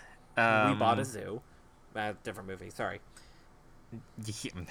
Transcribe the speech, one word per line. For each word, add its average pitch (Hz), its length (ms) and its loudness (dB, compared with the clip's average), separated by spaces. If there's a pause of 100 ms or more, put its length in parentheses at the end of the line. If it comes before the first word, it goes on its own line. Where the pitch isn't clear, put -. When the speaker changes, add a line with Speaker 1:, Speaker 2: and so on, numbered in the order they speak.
(360)
Speaker 1:
We 117 80 4
bought 110 540 6
a 131 40 0
Speaker 2:
Um, - 20 0
Speaker 1:
zoo. 113 380 -8 (540)
Uh, 107 180 -4 (100)
different 98 240 -8
movie, 95 220 -10
sorry. 101 300 -6 (1200)
Speaker 2:
Yeah. 107 280 -6 (200)